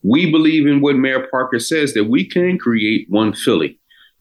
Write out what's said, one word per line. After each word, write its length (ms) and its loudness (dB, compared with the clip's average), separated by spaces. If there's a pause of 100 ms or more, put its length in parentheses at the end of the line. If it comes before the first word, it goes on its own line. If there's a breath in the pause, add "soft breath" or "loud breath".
We 280 2
believe 360 2
in 140 2
what 160 2
Mayor 340 0
Parker 280 -4
says, 360 -2
that 100 0
we 200 0
can 340 -2
create 520 -2
one 240 0
Philly, 440 -2 (420 soft breath)